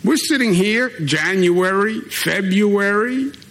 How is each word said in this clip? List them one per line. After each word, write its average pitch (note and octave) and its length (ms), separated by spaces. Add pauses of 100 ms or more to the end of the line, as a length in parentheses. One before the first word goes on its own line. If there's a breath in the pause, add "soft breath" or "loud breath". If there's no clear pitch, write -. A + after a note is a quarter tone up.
We're C#4+ 140
sitting B3 380
here, G#3+ 340 (120)
January, F3+ 1000
February, G3+ 1300 (200)